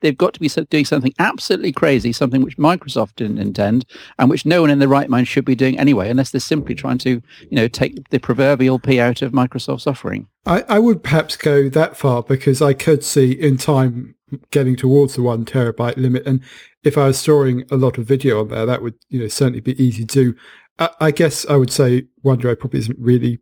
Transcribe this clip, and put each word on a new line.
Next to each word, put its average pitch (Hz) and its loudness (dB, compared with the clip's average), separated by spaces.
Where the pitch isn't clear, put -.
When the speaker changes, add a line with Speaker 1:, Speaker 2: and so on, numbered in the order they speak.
Speaker 1:
they've 147 0
got - 0
to - -16
be 156 -2
so-, 151 -4
doing 151 0
something 135 -2
absolutely - -2
crazy, 127 0
something 131 0
which - -4
Microsoft 147 -2
didn't 110 -6
intend, 104 -2
and 123 2
which 139 0
no 170 2
one 151 4
in 143 2
their 139 4
right 139 2
mind 123 0
should 135 -2
be 131 0
doing 131 0
anyway, 117 2
unless 131 -2
they're 131 -4
simply 139 -4
trying 127 -4
to, 127 -2
you - -8
know, 117 2
take - -6
the 120 0
proverbial 131 0
pee 127 0
out 120 0
of 113 -6
Microsoft's 127 -2
offering. 107 -6
Speaker 2:
I, 170 0
I 208 2
would 226 2
perhaps 156 0
go 143 2
that 151 0
far, 123 0
because 135 0
I 143 4
could 143 0
see 127 2
in 131 0
time 127 -2
getting 127 0
towards 135 4
the 123 -4
one 117 -2
terabyte 120 -2
limit. 127 0
And 131 0
if 147 2
I 139 4
was 135 0
storing 131 2
a 143 -2
lot 131 0
of 113 -6
video 131 0
on 107 -4
there, 110 -4
that 123 -2
would, 117 -10
you 131 -4
know, 113 -4
certainly 123 -2
be 127 -4
easy 110 0
to 127 0
do. 117 -6
I, 165 0
I 156 2
guess 156 0
I 147 4
would 127 2
say 127 2
OneDrive 123 0
probably 135 -4
isn't 120 -6
really 120 2